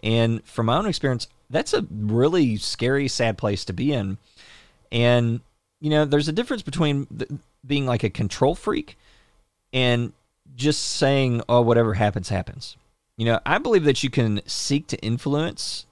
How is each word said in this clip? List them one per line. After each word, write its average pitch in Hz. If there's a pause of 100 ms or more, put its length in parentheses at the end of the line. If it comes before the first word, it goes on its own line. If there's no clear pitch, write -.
And 113
from 113
my 123
own 202
experience, 139 (220)
that's 170
a -
really 117
scary, 135
sad 113
place 104
to 95
be 117
in. 101 (720)
And, 120 (400)
you 151
know, 151
there's 147
a 160
difference 233
between 143
th-, - (340)
being, 139
like, 120
a 110
control 131
freak - (760)
and 123 (420)
just 143
saying, 135
"Oh, 120
whatever 117
happens, 101
happens." - (400)
You 113
know, 117
I 165
believe 202
that 139
you 131
can 110
seek -
to -
influence -